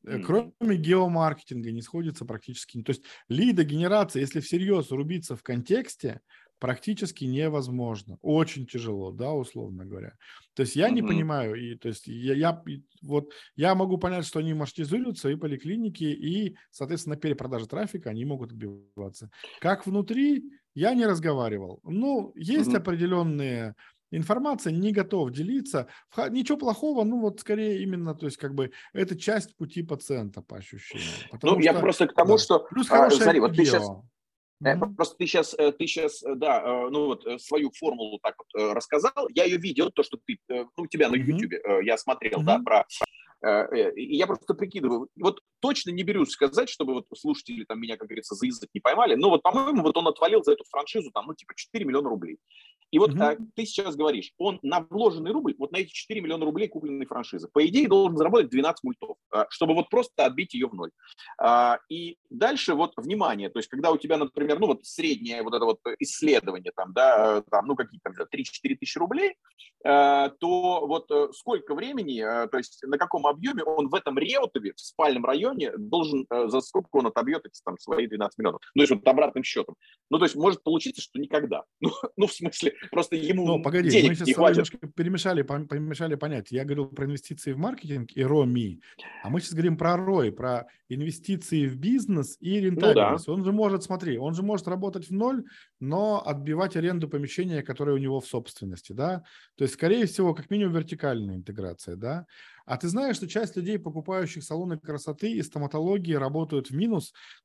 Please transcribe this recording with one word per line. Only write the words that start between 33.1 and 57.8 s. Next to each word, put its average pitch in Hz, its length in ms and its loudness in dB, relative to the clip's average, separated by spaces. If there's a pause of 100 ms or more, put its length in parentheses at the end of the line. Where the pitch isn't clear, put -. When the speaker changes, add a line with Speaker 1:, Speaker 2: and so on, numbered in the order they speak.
Speaker 2:
смотри, 170 220 6
вот 139 160 4
ты 165 80 6
Speaker 1:
гео. - 20 8
Speaker 2:
щас, 120 260 2 (760)
э, 135 60 6
Speaker 1:
Мгм. 196 260 -2
Speaker 2:
просто 165 200 -2
ты 175 100 -2
щас, 160 300 0
э, 147 160 6
ты 160 140 -4
щас, 156 360 -2
э, 139 120 -4
да, 123 260 2 (260)
э, - 40 -4
ну 147 160 0
вот, 120 200 -4
э, 120 120 -6
свою 143 320 -2
формулу 117 520 -6
так 107 160 -2
вот, - 220 -6
э, 107 120 0
рассказал. 151 600 0
Я - 100 6
её 180 140 2
видел, 165 320 0
то, 143 120 0
что - 220 -4
ты, - 140 -6 (100)
э, 123 160 -4 (120)
ну, 175 80 -8
у - 20 -16
тебя 147 220 -4
на 123 60 0
Speaker 1:
Мгм. 156 400 -2
Speaker 2:
Ютубе, - 80 -8
э, 98 220 2
я 110 120 2
смотрел, 110 480 -4
да, 120 140 4
Speaker 1:
Мгм. 123 60 -6
Speaker 2:
про, 107 200 4 (580)
э, - 60 0
э, 104 460 2
и 139 220 -4
я 185 100 2
просто - 280 -2
прикидываю. 135 540 -2 (120)
Вот 190 200 0 (200)
точно 247 300 -2
не 180 120 -4
берусь 175 280 0
сказать, 143 380 2
чтобы 131 260 -4
вот 123 100 -6 (120)
слушатели 120 480 -6
там 113 160 -8
меня, 113 160 -8
как 107 120 -12
говорится, 110 260 -10
за 123 120 -2
язык 120 280 -6
не 101 60 -6
поймали, 160 340 6
но 170 160 4
вот, - 120 4
по-моему, 254 400 4
вот 156 140 4
он 165 100 2
отвалил 370 360 4
за - 100 6
эту - 180 0
франшизу 175 400 -4
там, - 160 -4
ну, 156 80 -10
типа, - 200 -20
четыре 208 300 -8
миллиона 135 240 0
рублей. 85 280 -6 (540)
И 156 80 6
вот, 156 160 6
Speaker 1:
Мгм. 185 60 0
Speaker 2:
э, 147 160 2 (180)
ты 220 100 -4
сейчас 196 320 -4
говоришь, 143 420 0
он 190 240 -2
на 170 180 0
вложенный 170 500 0
рубль, 262 280 -2
вот 143 140 -6
на 185 40 -4
эти 190 120 -4
четыре - 320 -8
миллиона 160 240 -2
рублей 165 240 -2
купленной 143 380 -6
франшизы, - 460 -8
по 147 140 6
идее, 247 220 4